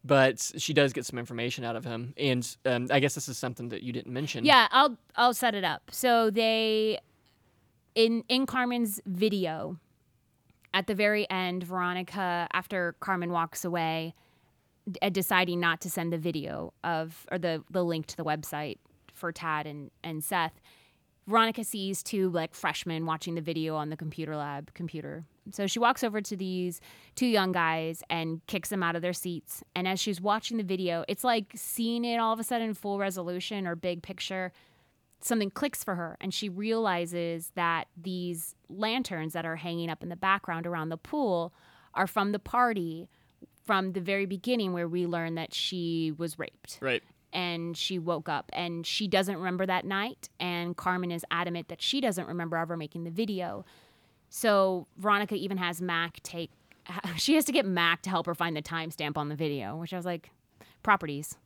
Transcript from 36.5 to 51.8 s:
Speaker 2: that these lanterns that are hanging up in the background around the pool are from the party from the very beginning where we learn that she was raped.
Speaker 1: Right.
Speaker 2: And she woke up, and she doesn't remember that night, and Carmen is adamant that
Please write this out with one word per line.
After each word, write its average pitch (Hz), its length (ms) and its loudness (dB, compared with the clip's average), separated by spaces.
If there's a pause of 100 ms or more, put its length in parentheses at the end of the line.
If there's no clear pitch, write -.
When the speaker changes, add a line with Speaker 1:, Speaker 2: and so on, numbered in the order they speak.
Speaker 2:
that 170 320 0 (120)
these 175 560 -6 (140)
lanterns 196 640 -2
that 165 120 -4
are 165 100 -4
hanging 170 340 -4
up 156 140 -6
in 170 60 -8
the 170 60 -8
background 180 520 0
around 160 220 -2
the 160 80 -4
pool 185 560 0 (420)
are 190 120 4
from 202 260 0
the 202 60 -2
party 190 720 0 (560)
from 190 280 2
the 190 60 -2
very 196 280 0
beginning 196 460 0
where 175 140 0
we 175 200 0
learn 165 280 -2
that 165 200 -6
she 165 600 0
was 165 200 -4
raped. - 440 -12
Speaker 1:
Right. 127 200 2 (320)
Speaker 2:
And 170 420 -2
she 185 240 -2
woke 160 300 -2
up, 143 240 -4
and 170 320 -4
she - 220 -2
doesn't 190 300 2
remember 185 280 0
that 185 200 0
night, 202 440 -4 (100)
and 175 380 -2
Carmen 180 340 0
is 170 200 -4
adamant 170 380 -2
that 170 120 -10